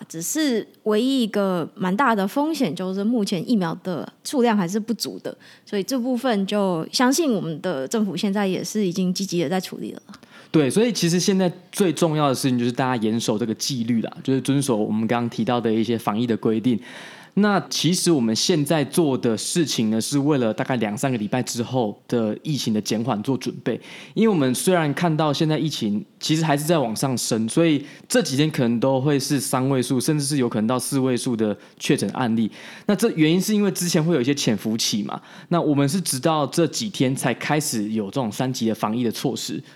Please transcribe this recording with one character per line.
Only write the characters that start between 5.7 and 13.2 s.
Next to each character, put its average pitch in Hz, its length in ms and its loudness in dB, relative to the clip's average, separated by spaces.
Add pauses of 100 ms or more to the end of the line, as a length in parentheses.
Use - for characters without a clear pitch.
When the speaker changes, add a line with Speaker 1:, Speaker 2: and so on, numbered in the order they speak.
Speaker 1:
以 185 40 -2
这 262 140 -2
部 247 180 0
分 226 300 0
就 190 460 0
相 254 200 4
信 294 200 2
我 202 80 0
们 151 220 -4
的 135 260 -4
政 214 180 0
府 175 100 -4
现 196 160 -2
在 202 140 0
也 185 160 -2
是 208 240 -2
已 175 60 0
经 180 220 0
积 190 120 -2
极 175 160 -2
的 139 80 0
在 185 100 0
处 - 180 -8
理 - 160 -10
了。 - 80 -16 (480)
Speaker 2:
对， 147 200 4
所 202 160 4
以 233 80 0
其 170 160 2
实 180 100 4
现 196 180 2
在 185 140 4 (180)
最 175 220 2
重 151 240 2
要 151 140 4
的 131 40 4
事 123 140 0
情 127 100 4
就 120 60 2
是 123 80 2
大 131 140 0
家 123 180 0
严 113 160 2
守 113 180 0